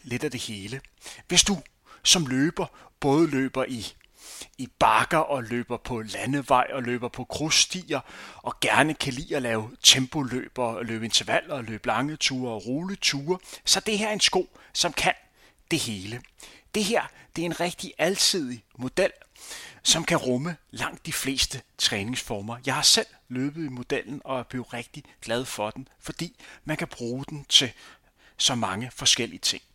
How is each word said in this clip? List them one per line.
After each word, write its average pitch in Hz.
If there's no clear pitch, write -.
lidt 123
af 113
det 120
hele, 107
hvis 180
du 202
som 170
løber 143
både 151
løber 135
i, 113
i -
bakker 110
og 143
løber 117
på 117
landevej 123
og 131
løber 120
på 127
grusstier 151
og -
gerne 127
kan 135
lide 151
at 139
lave 113
tempoløb 131
og 117
løbe 113
intervaller -
og 123
løbe 110
lange 131
ture 127
og 104
rolige 175
ture, 147
så -
det 214
her 214
er 214
en 202
sko, -
som -
kan -
det 170
hele. 110
Det 214
her, 202
det 165
er 170
en 165
rigtig 175
alsidig 151
model, 131
som 160
kan 165
rumme 135
langt 127
de 165
fleste 135
træningsformer. 110
Jeg 120
har 151
selv 208
løbet 143
i 147
modellen 123
og 131
er 117
blevet 123
rigtig 120
glad 117
for 104
den, -
fordi -
man 151
kan 165
bruge 123
den 147
til -
så -
mange 110
forskellige -
ting. -